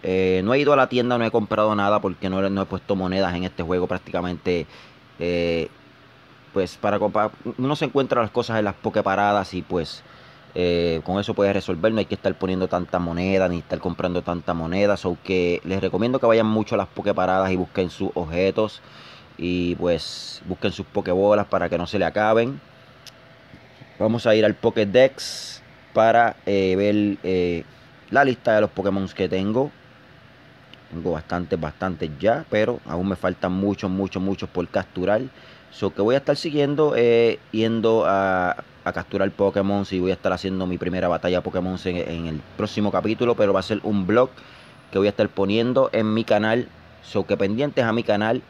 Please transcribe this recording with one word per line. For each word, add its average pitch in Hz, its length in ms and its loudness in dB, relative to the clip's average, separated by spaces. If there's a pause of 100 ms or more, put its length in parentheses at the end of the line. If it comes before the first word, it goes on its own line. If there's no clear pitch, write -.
Eh, 92 420 2
no 117 80 0
he 143 60 2
ido 143 120 2
a 139 60 6
la 131 100 4
tienda, 123 300 0
no 117 80 0
he 110 60 0
comprado 107 440 2
nada 101 240 2
porque 95 300 -4
no, 95 200 0
no 98 120 -2
he 95 40 0
puesto 95 300 -4
monedas 92 400 -2
en 90 80 -4
este 92 180 -8
juego 90 260 -2
prácticamente. 87 800 -4 (520)
Eh, 85 480 -2 (840)
pues 92 260 -4
para 101 220 0
compa-, 104 320 0 (260)
uno 135 180 -2
se 156 100 -4
encuentra 127 360 0
las 107 80 -2
cosas 113 300 -2
en 104 60 0
las 98 100 -4
Poképaradas 101 800 0
y 90 80 -6
pues, 85 400 -6 (500)
eh, 85 500 0
con 92 160 -2
eso 104 140 -4
puedes 98 180 2
resolver. 98 400 0
No 113 60 0
hay 98 80 0
que - 80 -6
estar 95 240 -4
poniendo 92 300 -2
tanta 90 320 -2
moneda 90 480 0
ni 87 100 -2
estar 82 220 -6
comprando 87 420 -4
tanta 87 320 -4
moneda. 92 420 0
So 90 280 -4
que 87 400 0
les 95 180 -4
recomiendo 110 380 -2
que 117 80 2
vayan 113 180 6
mucho 107 300 0
a - 20 2
las 95 120 -2
Poképaradas 95 600 0
y 92 60 0
busquen 90 340 -2
sus - 240 -6
objetos 92 680 -2 (540)
y 87 420 -2
pues - 680 -4
busquen 92 260 -4
sus 95 140 -8
Pokébolas 101 640 2
para 87 220 0
que 85 100 0
no 87 80 -4
se 107 100 -4
le 87 80 2
acaben. 113 560 0 (1400)
Vamos 113 300 0
a 107 80 6
ir 110 100 6
al 104 80 4
Pokédex - 1120 2 (280)
para, 113 440 6 (100)
eh, 95 300 2
ver, 104 480 2
eh, 87 400 0 (480)
la 135 120 4
lista 123 300 0
de 107 80 4
los 104 80 0
Pokémon 95 380 -2
que 95 200 -4
tengo. 107 440 -2 (1200)
Tengo 82 220 -4
bastantes, 82 460 -4
bastantes 80 600 -6
ya, 120 320 0
pero 110 340 0
aún 87 220 -4
me 95 80 0
faltan 92 380 -2
muchos, 98 360 -2
muchos, 95 320 -2
muchos 95 280 -4
por 87 180 -4
capturar. 98 560 -2 (480)
So 95 200 -4
que 98 120 -2
voy 117 100 4
a 135 60 2
estar 143 160 0
siguiendo, 147 600 0
eh, 117 440 4 (120)
yendo 113 540 2
a, 92 580 0 (200)
a 90 100 -4
capturar 95 380 -2
Pokémon 98 580 0
y 95 80 -4
voy 92 140 0
a - 20 0
estar 92 180 -2
haciendo 92 360 -2
mi 90 100 -4
primera 90 300 -2
batalla 87 340 0
Pokémon 90 440 -4
en, 90 120 -2
en 85 300 -6
el 76 140 -6 (160)
próximo 104 340 -2
capítulo, 110 420 0
pero 101 200 2
va 95 80 2
a - 20 -6
ser 104 180 -2
un 101 240 -2
vlog 117 240 2 (640)
que 98 80 0
voy 101 80 4
a - 20 4
estar 104 200 0
poniendo 117 640 0
en 110 220 0
mi 113 120 -2
canal. 110 420 2 (340)
So - 240 -4
que 101 120 0
pendientes 117 460 0
a 113 80 0
mi 113 120 0
canal. 110 460 0